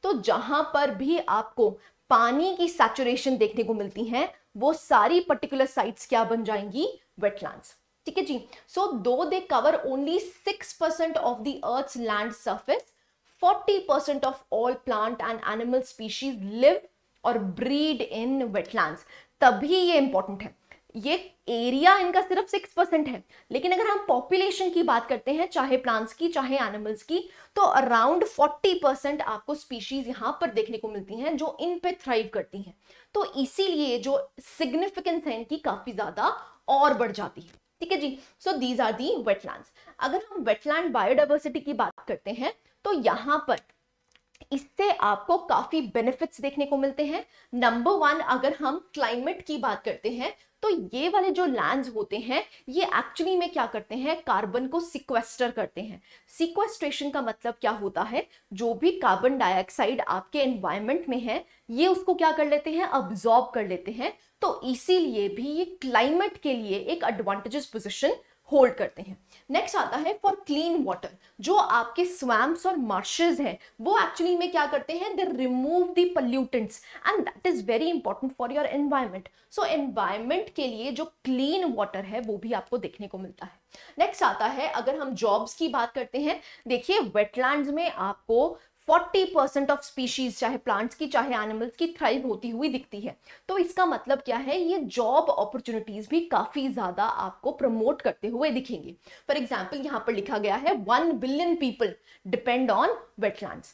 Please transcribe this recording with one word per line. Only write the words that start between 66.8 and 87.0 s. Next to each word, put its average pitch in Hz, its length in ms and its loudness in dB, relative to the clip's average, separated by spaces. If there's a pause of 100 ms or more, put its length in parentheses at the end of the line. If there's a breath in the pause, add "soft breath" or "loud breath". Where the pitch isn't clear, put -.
एडवांटेजेस 208 640 -4
पोजीशन - 480 -2 (380 soft breath)
होल्ड 262 220 8
करते - 280 -6
हैं। - 260 -16 (240 soft breath)
नेक्स्ट 349 240 0
आता 247 220 0
है 339 220 -2
for 392 160 2
clean 320 500 0
water, 180 220 -6 (340 soft breath)
जो 320 140 2
आपके 240 500 2
स्वैम्प्स 269 600 0
और 370 120 0
मार्शेस 247 640 0
हैं, 202 180 -2 (240 loud breath)
वो 381 180 2
एक्चुअली 349 380 0
में 349 140 -2
क्या 311 140 2
करते 294 280 -2
हैं? 359 200 -4
They 370 160 -2
remove 262 580 0
the 359 260 4
pollutants 254 680 -2 (280 loud breath)
and 403 160 0
that - 280 -2
is - 20 2 (100)
very 269 280 0
important 262 360 -4
for 247 220 -6
your 294 220 -2
environment। 262 800 -4
So 415 100 0
एनवायरनमेंट 277 880 -2
के 277 140 -2
लिए 233 240 -6
जो 277 140 -4
क्लीन 285 680 0
वाटर 202 320 -4
है, 214 140 -6
वो 214 180 -6
भी 226 160 -4
आपको 214 240 -4
देखने 196 300 -8
को 196 100 -12
मिलता 190 280 -14
है। - 140 -20 (400 loud breath)
नेक्स्ट 359 240 2
आता - 220 2
है, 269 220 -2
अगर 254 320 -2
हम 269 120 -6
जॉब्स 220 440 0
की 320 120 -2
बात 240 240 -2
करते 254 260 -8
हैं, 294 240 -2 (260 loud breath)
देखिए 247 320 0
वेटलैंड्स 254 720 0